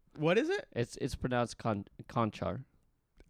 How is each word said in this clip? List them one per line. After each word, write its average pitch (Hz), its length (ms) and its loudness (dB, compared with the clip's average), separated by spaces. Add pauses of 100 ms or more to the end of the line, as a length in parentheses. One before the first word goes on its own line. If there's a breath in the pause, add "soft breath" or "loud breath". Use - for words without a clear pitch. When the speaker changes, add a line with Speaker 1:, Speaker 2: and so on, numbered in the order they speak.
(160)
Speaker 1:
What 160 200 4
is 311 140 4
it? 403 240 -2
Speaker 2:
It's, 117 260 -2
it's 127 140 -2
pronounced 123 440 0
Con-, 104 260 0 (240)
Conchar. 107 520 0 (680)